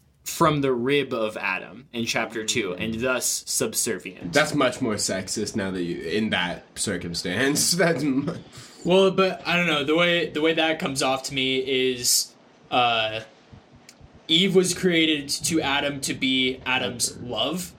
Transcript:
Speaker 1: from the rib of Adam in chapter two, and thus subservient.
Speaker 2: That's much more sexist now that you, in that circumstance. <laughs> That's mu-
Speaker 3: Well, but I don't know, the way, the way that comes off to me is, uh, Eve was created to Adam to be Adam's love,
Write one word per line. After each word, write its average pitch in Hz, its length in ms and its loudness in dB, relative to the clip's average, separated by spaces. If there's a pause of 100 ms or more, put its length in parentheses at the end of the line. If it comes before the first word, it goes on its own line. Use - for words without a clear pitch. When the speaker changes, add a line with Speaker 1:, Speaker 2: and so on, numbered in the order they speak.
(240)
Speaker 1:
from 151 380 2
the 135 120 2
rib 127 400 0
of 110 240 -2
Adam 101 560 -6
in 117 120 -2
chapter 113 400 -2
two, 104 280 -2
and 110 260 -4
thus 127 480 -2
subservient. 98 880 -4
Speaker 2:
That's 147 200 4
much 131 280 0
more 113 140 0
sexist 98 600 -4
now 98 160 -2
that 92 120 -4
you, 85 180 -4
in 104 300 0
that 90 340 -2 (120)
circumstance. 95 960 -2
<laughs> - 20 2
That's 170 300 2
mu- 135 300 0 (520)
Speaker 3:
Well, 190 260 6
but 190 360 0
I 170 80 2
don't 175 120 2
know, 147 180 2
the 156 100 4
way, 170 340 4
the 147 120 -2
way 165 140 4
that 160 240 2
comes 139 220 -2
off 135 220 0
to - 100 -8
me 131 260 0
is, 127 760 0 (380)
uh, 113 500 2 (1080)
Eve 175 260 4
was 180 180 4
created 156 540 2
to 160 320 0
Adam 143 420 0
to 143 120 -4
be 131 520 0
Adam's 127 520 -2
love, 123 600 -4